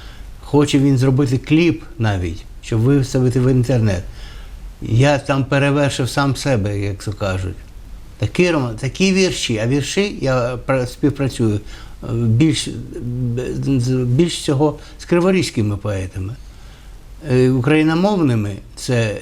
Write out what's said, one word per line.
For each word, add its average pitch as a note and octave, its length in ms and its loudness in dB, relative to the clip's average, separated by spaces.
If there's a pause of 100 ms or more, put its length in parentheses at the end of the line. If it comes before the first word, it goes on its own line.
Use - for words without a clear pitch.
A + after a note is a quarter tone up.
(440)
Хоче C#3+ 360 2
він C#3 180 4
зробити C3 400 2
кліп D#3 460 2 (160)
навіть, F#2 440 -2 (180)
щоб A2+ 180 -2
виставити C3 600 2
в B2+ 120 4
інтернет. A#2 520 2 (800)
Я C3 380 4
там C3+ 260 0
перевершив C#3 640 2
сам C#3 260 0
себе, G#2 440 0
як G2 240 -4
то G#2+ 100 -6
кажуть. F#2 420 -4 (640)
Такі F3 320 2
роман-, B2+ 240 0
такі F#3 380 0
вірші, F3+ 440 0
а A2 100 0
вірші D3 540 0
я B2+ 440 0
пра-, C3 220 0
співпрацюю, B2+ 680 0 (480)
е, - 100 -10
більш, A#2 540 2 (340)
б-, B2 800 -2
з-, B2+ 260 0
більш D3 320 2
всього D3 400 0 (220)
з - 60 -16
криворізькими E3+ 720 2
поетами. F#2+ 580 -6 (960)
Е, B2+ 180 6
україномовними — D3+ 1080 2 (200)
це A#2 460 -2